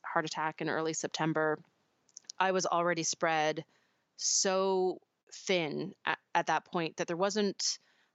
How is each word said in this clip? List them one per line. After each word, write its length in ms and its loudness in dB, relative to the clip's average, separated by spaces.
heart 200 0
attack 360 -4
in 80 -2
early 240 0
September, 680 0
I 140 2
was 160 0
already 360 2
spread 600 0
so 800 2
thin 600 -2
at, 140 0
at 120 0
that 180 0
point 320 -2
that 100 -2
there 100 -4
wasn't, 600 0